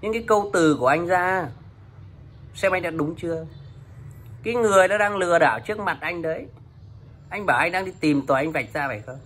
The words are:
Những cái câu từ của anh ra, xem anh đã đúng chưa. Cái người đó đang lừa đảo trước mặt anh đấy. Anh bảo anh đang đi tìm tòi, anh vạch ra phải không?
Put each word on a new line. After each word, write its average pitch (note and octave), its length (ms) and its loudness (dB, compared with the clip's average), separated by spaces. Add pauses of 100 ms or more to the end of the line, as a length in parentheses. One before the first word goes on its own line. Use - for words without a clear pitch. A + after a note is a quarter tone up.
Những A3 80 -2
cái A3+ 140 -4
câu G3+ 260 2
từ D#3+ 280 4
của B2 60 2
anh D#3+ 200 2
ra, F3+ 420 2 (1040)
xem F#3+ 180 0
anh F#3 100 -2
đã E3+ 80 -2
đúng D#3+ 260 -4
chưa. E3 300 -6 (960)
Cái A3+ 120 -4
người G3+ 340 6
đó G3+ 100 0
đang G#3 180 0
lừa F3 220 4
đảo B2+ 220 4
trước G#3 180 -6
mặt F#3+ 220 -4
anh E3+ 220 -8
đấy. D#3+ 240 -6 (840)
Anh G3+ 160 -8
bảo B2+ 120 2
anh E3 140 0
đang F#3 120 -2
đi F#3 160 -8
tìm C#3+ 260 2
tòi, C3+ 140 2
anh D#3 120 -2
vạch C3 200 -4
ra C#3+ 160 -4
phải G#2+ 120 -6
không? B2+ 260 -16